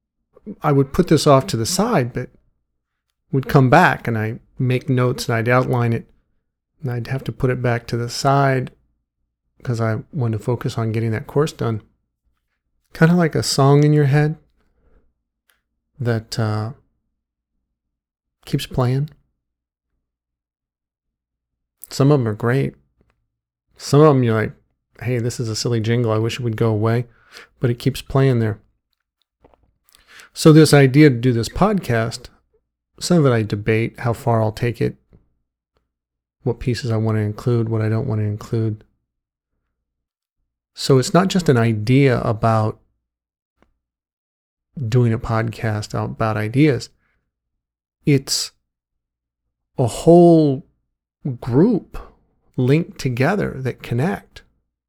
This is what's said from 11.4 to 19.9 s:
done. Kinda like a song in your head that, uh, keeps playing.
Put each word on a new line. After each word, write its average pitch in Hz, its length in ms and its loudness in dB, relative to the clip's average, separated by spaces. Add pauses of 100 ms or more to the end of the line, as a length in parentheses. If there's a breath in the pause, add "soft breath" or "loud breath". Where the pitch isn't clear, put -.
done. 113 280 -4 (1120)
Kinda 165 220 4
like 170 200 2
a 131 60 -2
song 143 440 4
in 151 80 4
your 147 140 4
head 151 300 0 (1600)
that, 117 400 -4
uh, 107 360 -4 (1700)
keeps - 220 -4
playing. 131 460 -2 (2750)